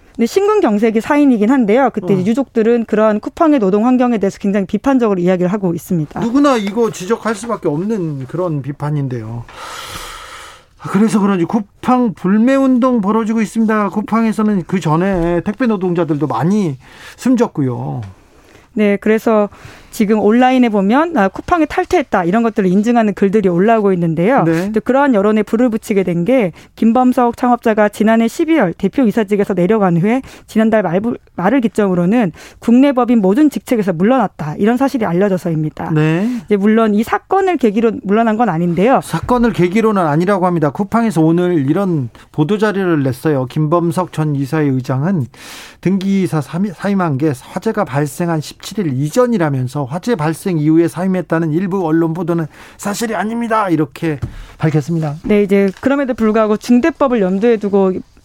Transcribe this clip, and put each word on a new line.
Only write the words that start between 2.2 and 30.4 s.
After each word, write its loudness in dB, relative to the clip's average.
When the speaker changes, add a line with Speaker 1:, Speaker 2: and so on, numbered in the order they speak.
Speaker 1:
유족들은 0
그러한 2
쿠팡의 0
노동 2
환경에 2
대해서 -2
굉장히 -2
비판적으로 0
이야기를 2
하고 -2
있습니다. -4
Speaker 2:
누구나 2
이거 -2
지적할 -4
수밖에 -6
없는 -4
그런 -4
비판인데요. -6
그래서 2
그런지 0
쿠팡 -2
불매운동 2
벌어지고 0
있습니다. 0
쿠팡에서는 -2
그 -2
전에 0
택배 -4
노동자들도 -2
많이 -2
숨졌고요. -2
Speaker 1:
네, 2
그래서 0
지금 0
온라인에 4
보면, 0
아, 2
쿠팡이 -2
탈퇴했다, 0
이런 0
것들을 0
인증하는 2
글들이 2
올라오고 2
있는데요. 0
Speaker 2:
네. 0
Speaker 1:
또 -2
그러한 2
여론에 2
불을 0
붙이게 -2
된 -2
게 2
김범석 2
창업자가 2
지난해 2
십이월 0
대표 -2
이사직에서 0
내려간 2
후에 0